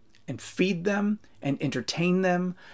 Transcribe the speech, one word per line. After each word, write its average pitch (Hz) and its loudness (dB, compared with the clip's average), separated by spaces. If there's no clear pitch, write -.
and 120 -8
feed 180 0
them 208 0
and 139 -2
entertain 170 0
them 180 0